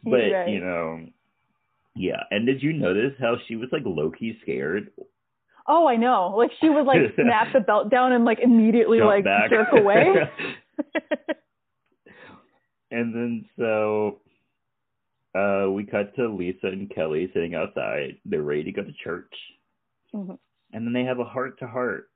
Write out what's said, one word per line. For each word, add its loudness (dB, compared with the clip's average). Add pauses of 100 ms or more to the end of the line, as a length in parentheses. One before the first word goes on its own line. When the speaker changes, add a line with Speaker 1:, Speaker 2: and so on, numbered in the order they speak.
Speaker 1:
He's -2
Speaker 2:
But, 2
Speaker 1:
right. -2
Speaker 2:
you -4
know, -6 (880)
yeah. -6
And 0
did -2
you 0
notice 0
how 0 (120)
she -10
was, -10
like, -4
low-key -6
scared? -6 (800)
Speaker 1:
Oh, 4
I 2
know. 2
Like, 2
she 4
would, 2
like, 6
Speaker 2:
<laughs> -6
Speaker 1:
snap 2
the 6
belt 0
down 4
and, 2
like, 2
immediately, 6
Speaker 2:
Jump 6
Speaker 1:
like, 4
Speaker 2:
back. 2
Speaker 1:
jerk 4
away. 6
Speaker 2:
<laughs> 2 (720)
Speaker 1:
<laughs> -6 (1600)
Speaker 2:
And -4
then, -6 (120)
so, 0 (1120)
uh, 0
we -4
cut -4
to -2
Lisa -6
and -8
Kelly -2
sitting -4
outside. -6
They're -4
ready -4
to -8
go -8
to -14 (120)
church. -12 (800)
Speaker 1:
Mm-hmm. -12 (400)
Speaker 2:
And -8
then -6
they -2
have -4
a -4
heart-to-heart. -8